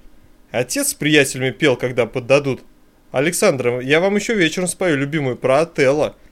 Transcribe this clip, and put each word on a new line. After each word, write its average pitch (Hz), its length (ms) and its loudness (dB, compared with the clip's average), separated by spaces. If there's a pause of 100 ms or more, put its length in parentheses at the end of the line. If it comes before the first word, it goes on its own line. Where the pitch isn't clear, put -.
(500)
Отец 127 400 -2
с - 60 -4
приятелями 139 560 0
пел, 135 240 2
когда 123 320 -2
поддадут. 131 560 -2 (480)
Александра, 131 680 0
я 135 200 2
вам 196 160 0
еще 208 180 -2
вечером 180 340 0
спою 175 300 -2
любимую 139 400 -4
про 131 240 2
Отелло. 143 540 0 (160)